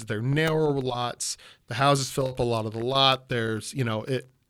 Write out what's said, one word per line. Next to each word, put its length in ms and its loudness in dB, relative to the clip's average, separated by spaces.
They're 180 -4
narrower 580 2
lots. 560 -4
The 80 -6
houses 340 4
fill 200 -2
up 100 -8
a 40 2
lot 220 0
of 80 -6
the 100 -6
lot. 460 2
There's, 460 -2
you 80 -2
know, 220 -2
it, 240 -4